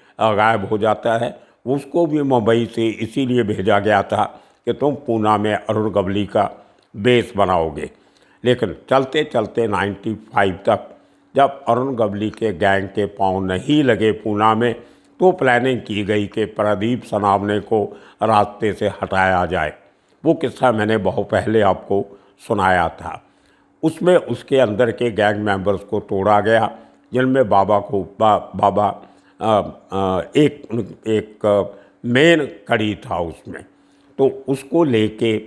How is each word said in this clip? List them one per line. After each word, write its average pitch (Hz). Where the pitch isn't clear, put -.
अ, 110
गायब 104
हो 110
जाता 110
है। -
उसको 143
भी 151
मुंबई 117
से 113
इसीलिए 120
भेजा 101
गया 101
था 101
कि 117
तुम 139
पूना 107
में 107
अरुण 107
गवली 98
का 98
बेस 120
बनाओगे। 85
लेकिन 113
चलते 135
चलते 113
नाइंटी 101
फ़ाइव 95
तक 107
जब 139
अरुण 127
गवली 107
के 110
गैंग 98
के 101
पाँव 95
नहीं 135
लगे 110
पूना 107
में, 113
तो 185
प्लानिंग 127
की 104
गई 101
कि 107
प्रदीप 104
सनावने 101
को 101
रास्ते 104
से 104
हटाया 95
जाए। 78
वो 160
किस्सा 131
मैंने 110
बहुत 98
पहले 107
आपको 98
सुनाया 92
था। 80
उसमें 165
उसके 123
अंदर 113
के 120
गैंग 104
मेंबर्स 98
को 104
तोड़ा 101
गया, 107
जिनमें 127
बाबा 101
को, 101
बा-, 104
बाबा, 101
अ, 107
अ, 95
एक, -
एक 104
मेन 147
कड़ी 107
था 87
उसमें। 80
तो 135
उसको 139
लेके 113